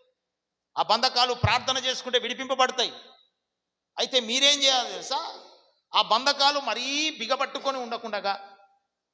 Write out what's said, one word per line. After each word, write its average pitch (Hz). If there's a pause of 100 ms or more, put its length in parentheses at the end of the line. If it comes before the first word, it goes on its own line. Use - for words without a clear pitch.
(800)
ఆ 165
బంధకాలు 247
ప్రార్థన 240
చేసుకుంటే 247
విడిపింపబడతాయి. 254 (1040)
అయితే 247
మీరేం 269
చేయాలి 254
తెలుసా? 226 (460)
ఆ 208
బంధకాలు 277
మరీ 262
బిగబట్టుకొని 262
ఉండకుండగా 214 (560)